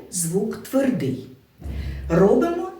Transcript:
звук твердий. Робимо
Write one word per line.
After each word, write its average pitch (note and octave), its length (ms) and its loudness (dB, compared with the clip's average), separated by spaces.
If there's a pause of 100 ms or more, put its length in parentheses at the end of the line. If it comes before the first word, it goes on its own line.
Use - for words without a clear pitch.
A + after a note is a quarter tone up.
(100)
звук F3+ 520 -2
твердий. - 640 0 (840)
Робимо B3 720 4